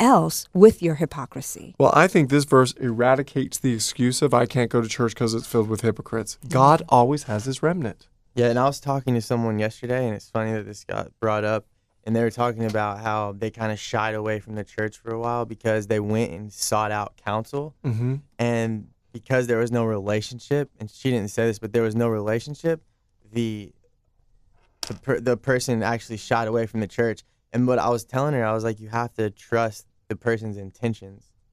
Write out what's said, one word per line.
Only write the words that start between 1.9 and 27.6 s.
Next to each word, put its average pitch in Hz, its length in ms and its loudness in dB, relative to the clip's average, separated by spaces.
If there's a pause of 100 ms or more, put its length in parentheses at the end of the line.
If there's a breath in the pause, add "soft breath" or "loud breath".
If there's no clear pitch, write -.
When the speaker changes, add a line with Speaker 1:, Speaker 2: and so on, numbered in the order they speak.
Speaker 2:
I 165 120 8
think 160 240 4
this 143 140 4
verse 131 360 6
eradicates 131 800 0
the 127 160 0
excuse 123 480 0
of, 139 100 2
"I 123 140 4
can't 120 240 0
go 123 100 2
to 113 80 -2
church 113 260 -2
'cause 113 200 -2
it's 113 120 -4
filled 110 220 0
with 110 140 -2
hypocrites." - 560 -4 (100)
God 139 400 6
always 127 360 4
has 107 200 -4
his 131 180 -6
remnant. 156 440 -2 (280)
Speaker 3:
Yeah, 120 120 2
and 120 120 2
I 127 80 4
was 139 140 0
talking 135 340 -2
to 117 60 0
someone 113 380 -2
yesterday, 123 480 -2
and 110 100 -2
it's - 140 -14
funny 110 220 -2
that 107 140 -4
this 104 180 -16
got 98 240 -6 (120)
brought 107 240 0
up, 107 220 -2 (380)
and 113 120 0
they 113 60 2
were 113 80 2
talking 117 340 -2
about 104 360 -2
how 107 380 -4
they 110 120 -6
kinda 110 260 -6
shied 110 380 -4
away 107 240 -4
from 107 160 -14
the 104 100 -8
church 107 340 -6
for 113 140 -10
a 113 60 -6
while 117 260 -4
because 110 440 -2
they 107 120 0
went 107 320 0
and 104 200 -14
sought 107 400 -2
out 104 200 -4 (100)
counsel. 139 520 -6 (100)
Speaker 2:
Mm-hmm. 123 320 -2 (220)
Speaker 3:
And 113 480 0 (260)
because 127 360 0
there 117 100 2
was 117 120 0
no 117 140 2
relationship, 110 880 -2 (100)
and 110 100 -10
she - 200 -4
didn't 117 200 0
say 113 140 0
this, 110 140 0
but 104 160 -6
there 117 80 2
was 110 120 0
no 117 140 2
relationship, 117 720 -2 (540)
the, 110 360 -4 (1160)
the 113 60 -10
per-, - 260 -4
the 120 160 0
person 123 460 -2
actually 113 340 -4
shied 117 320 -2
away 117 180 0
from 110 140 -6
the 104 60 -2
church. 113 360 -2 (300)
And 123 140 2